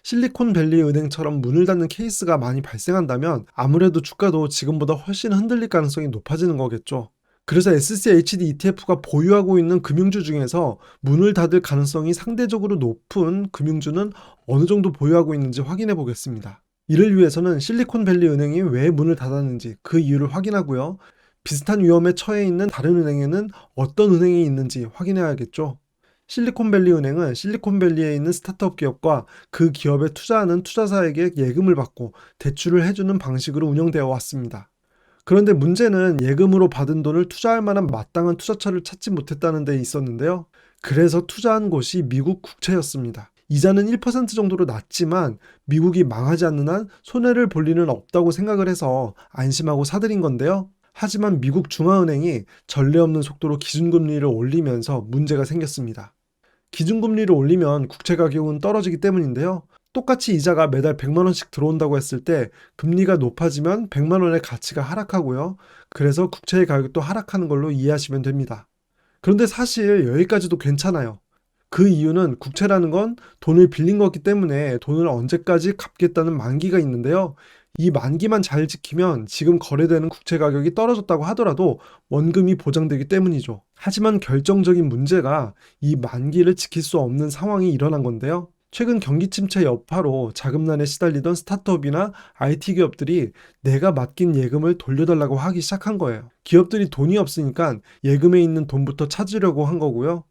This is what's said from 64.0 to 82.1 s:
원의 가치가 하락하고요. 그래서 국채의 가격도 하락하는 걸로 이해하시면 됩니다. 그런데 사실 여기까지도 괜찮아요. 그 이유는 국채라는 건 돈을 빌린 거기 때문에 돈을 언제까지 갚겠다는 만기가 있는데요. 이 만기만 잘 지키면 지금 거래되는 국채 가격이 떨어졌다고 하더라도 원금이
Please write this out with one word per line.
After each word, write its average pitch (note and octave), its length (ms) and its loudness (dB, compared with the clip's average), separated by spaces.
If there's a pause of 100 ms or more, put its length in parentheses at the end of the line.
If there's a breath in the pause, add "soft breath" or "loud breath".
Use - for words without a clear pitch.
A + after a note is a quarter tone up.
원의 E3 220 2
가치가 - 400 -8
하락하고요. E3+ 760 -4 (340 soft breath)
그래서 D3 380 0
국채의 F#3 380 0
가격도 C#3 340 -2
하락하는 F#3+ 480 -4
걸로 D3 220 0
이해하시면 C#3 520 -2
됩니다. C3 460 -6 (520)
그런데 G#3 260 4
사실 G#3 600 0
여기까지도 F3 520 0
괜찮아요. C#3+ 640 -2 (500)
그 F#3+ 180 6
이유는 D#3+ 520 2
국채라는 F#3 500 0
건 A3 260 -2 (220 soft breath)
돈을 E3+ 320 6
빌린 F3+ 280 0
거기 F#3+ 220 0
때문에 D3 580 0
돈을 D#3+ 300 0
언제까지 E3+ 680 0
갚겠다는 E3+ 600 -2
만기가 D3 440 0
있는데요. C#3+ 560 -2 (420 soft breath)
이 E3+ 120 2
만기만 E3 520 0
잘 D3+ 240 -2
지키면 D3+ 600 -4
지금 E3 340 2
거래되는 D#3+ 480 0
국채 - 300 -6
가격이 D3 360 0
떨어졌다고 G#3+ 500 0
하더라도 F3 540 0 (300 loud breath)
원금이 E3+ 480 2